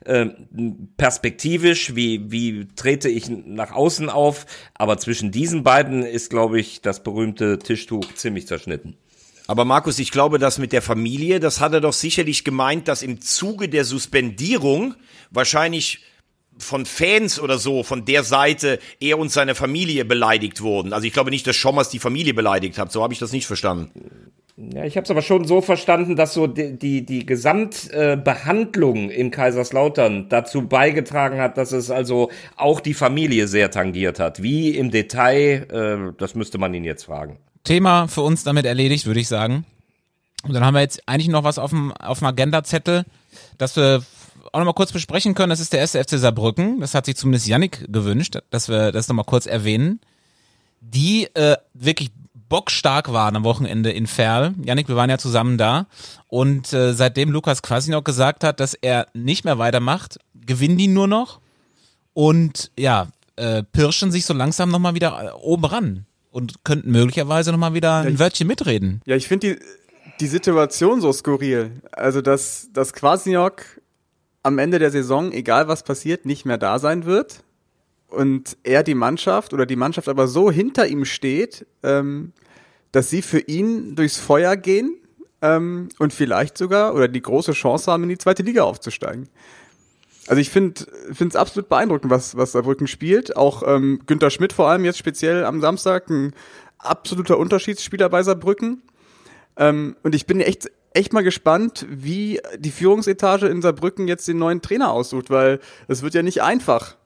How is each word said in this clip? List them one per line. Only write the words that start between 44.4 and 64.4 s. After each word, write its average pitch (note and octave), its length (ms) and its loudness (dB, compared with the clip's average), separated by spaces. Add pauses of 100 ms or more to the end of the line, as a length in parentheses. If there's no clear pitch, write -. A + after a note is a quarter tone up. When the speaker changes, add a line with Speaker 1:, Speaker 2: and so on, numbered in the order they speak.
Speaker 3:
auch D3+ 80 -2
noch E3+ 60 2
mal E3+ 80 2
kurz F#3+ 180 0
besprechen F3+ 420 0
können. F#3 160 2
Das E3 120 -2
ist D#3+ 120 -4
der C#3 60 2
erste D3 180 0
F C3+ 100 0
C D3 100 0
Saarbrücken. B2 640 0
Das C#3 120 -6
hat C3+ 120 0
sich C3+ 100 -4
zumindest B2+ 320 2
Yannick C#3 440 0
gewünscht, G#2+ 460 0 (140)
dass A2+ 180 -2
wir G#2+ 220 2
das A2 160 -4
noch B2 80 0
mal G#2+ 80 0
kurz - 220 0
erwähnen. A2+ 560 0 (800)
Die, D3+ 540 0
äh, D3+ 200 4 (180)
wirklich C3+ 380 -2 (380)
bockstark D3 640 0
waren G#2+ 240 2
am G#2+ 80 -2
Wochenende A2+ 460 0
in A2 160 -2
Verl. A#2+ 540 0
Yannick, C3+ 280 -2
wir B2 80 -2
waren B2 120 4
ja C3 80 2
zusammen A#2+ 400 0
da. A#2+ 300 2 (400)
Und, C3 460 0
äh, B2+ 180 4
seitdem B2+ 400 2
Lukas D3 300 0
Kwasniok C#3+ 420 -2
gesagt C3+ 400 0
hat, D3+ 160 0
dass C3+ 140 -2
er B2 400 -2
nicht A#2+ 320 -2
mehr C#3 120 0
weitermacht, A#2+ 600 -2 (160)
gewinnen B2+ 420 2
die G3 120 4
nur G3 180 4
noch. A3 320 -2 (720)
Und D#3 640 2
ja, A#2 300 2 (300)
äh, A2+ 260 -2
pirschen D3+ 480 2
sich F3 140 -2
so F3 80 0
langsam D3+ 360 0